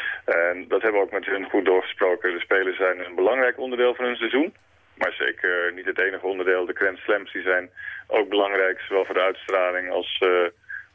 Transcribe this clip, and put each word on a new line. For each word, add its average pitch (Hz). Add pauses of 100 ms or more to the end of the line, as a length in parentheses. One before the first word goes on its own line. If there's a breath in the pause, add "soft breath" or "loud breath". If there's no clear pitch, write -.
(260 loud breath)
En 87
dat 98
hebben 104
we 95
ook 92
met 95
hun 98
goed 98
doorgesproken. 92
De 85
Spelen 92
zijn 92
een 87
belangrijk 123
onderdeel 123
van 123
hun 123
seizoen. 127 (440)
Maar -
zeker 87
niet 92
het 92
enige 95
onderdeel. 92
De 90
Grand 92
Slams 101
die 92
zijn 90 (380 loud breath)
ook 101
belangrijk. 98
Zowel 95
voor 95
de 92
uitstraling 92
als, 90
eh, 95
nou, 90 (440 loud breath)